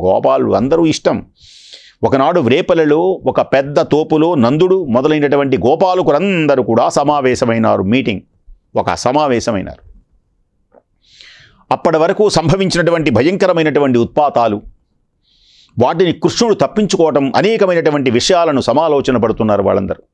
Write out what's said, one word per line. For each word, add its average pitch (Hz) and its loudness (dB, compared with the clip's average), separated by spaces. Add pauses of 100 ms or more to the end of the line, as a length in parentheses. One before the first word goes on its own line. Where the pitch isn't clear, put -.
గోపాలు 117 0
అందరూ 147 0
ఇష్టం. 147 -2 (760)
ఒకనాడు 135 0
వ్రేపల్లిలో 156 2
ఒక 143 -2
పెద్ద 139 0
తోపులో 156 0
నందుడు 165 2
మొదలైనటువంటి 139 0
గోపాలకులందరూ 160 0
కూడా 117 0
సమావేశమైనారు. 123 0
మీటింగ్, 104 -2 (560)
ఒక 95 -2
సమావేశమైనారు. 120 -2 (1900)
అప్పటి 160 0
వరకు 190 0
సంభవించినటువంటి 170 0
భయంకరమైనటువంటి 151 0
ఉత్పాతాలు, 117 0 (1200)
వాటిని 165 2
కృష్ణుడు 220 0
తప్పించుకోవటం, 175 0
అనేకమైనటువంటి 165 0
విషయాలను 151 0
సమాలోచన 139 0
పడుతున్నారు 107 0
వాళ్ళందరూ. 95 -2 (120)